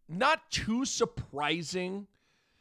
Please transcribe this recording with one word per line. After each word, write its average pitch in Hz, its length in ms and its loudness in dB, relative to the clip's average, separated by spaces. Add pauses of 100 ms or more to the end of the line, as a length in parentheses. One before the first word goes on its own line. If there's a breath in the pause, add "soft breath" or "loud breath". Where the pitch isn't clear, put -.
not 254 440 2
too 226 320 0
surprising 180 1200 -2 (540)